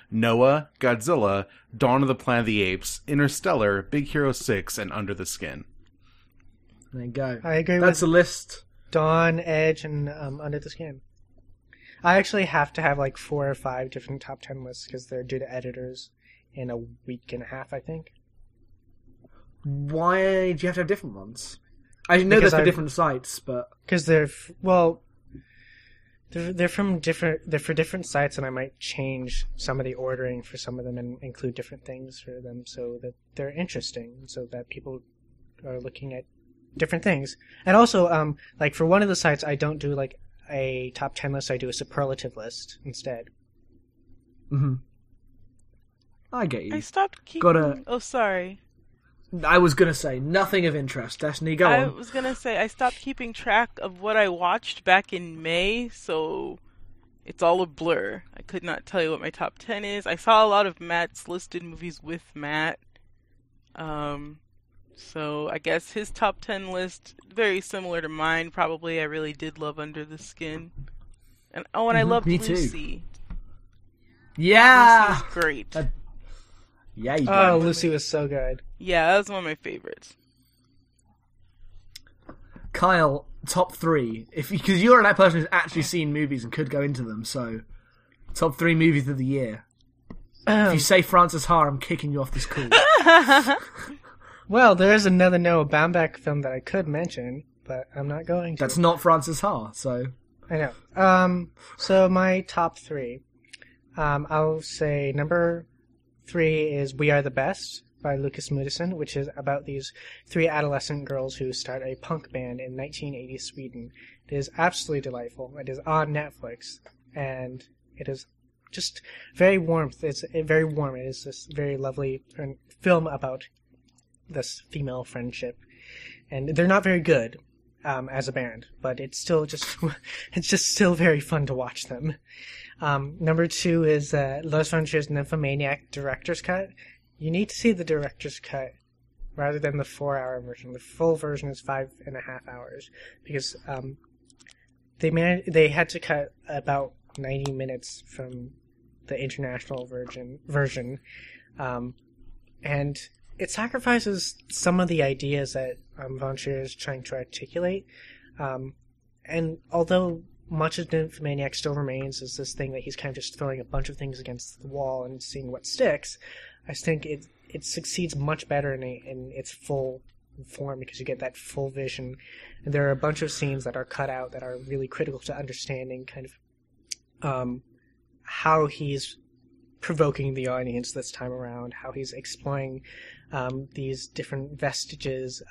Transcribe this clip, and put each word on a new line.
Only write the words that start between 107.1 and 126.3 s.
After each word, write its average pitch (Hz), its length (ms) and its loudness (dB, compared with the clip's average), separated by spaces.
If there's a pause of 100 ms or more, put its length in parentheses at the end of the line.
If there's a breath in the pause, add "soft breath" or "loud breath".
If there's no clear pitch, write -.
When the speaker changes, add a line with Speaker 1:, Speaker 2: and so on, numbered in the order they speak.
Speaker 3:
the 139 80 -4
Best 139 500 -4 (220)
by 143 140 -2
Lukas 139 320 -6
Moodysson, 143 440 -4
which 151 240 -6
is 139 180 -4
about 143 300 -4
these 135 260 -8 (360 loud breath)
three 165 200 2
adolescent 147 580 -2
girls 135 320 -6
who 131 140 -4
start 131 320 -8
a 131 120 -8
punk - 360 -10
band 123 300 -8
in 127 140 -12
nineteen 143 400 -10
eighties 127 300 -12
Sweden. 123 440 -14 (400 soft breath)
It 147 60 -6
is 139 240 -6
absolutely 165 420 0
delightful. 127 560 -12
It 135 120 -12
is 135 180 -8
on 156 260 0
Netflix, 143 680 -10 (340)
and 131 480 -8 (340)
it 143 100 -12
is 135 200 -10 (420)
just - 320 -8 (320 loud breath)
very 190 240 6
warm. 160 320 0 (140)
It's, 147 200 -4
uh, 160 200 -4
very 156 220 4
warm. 147 320 -4
It 131 100 -10
is 131 160 -12
this - 280 -16
very 143 260 -4
lovely 135 440 -4 (140)
fin-, 139 240 -12 (200)
film 165 280 4
about 135 400 -8 (800)
this - 440 -10
female 131 320 -6
friendship, 120 520 -10 (760 loud breath)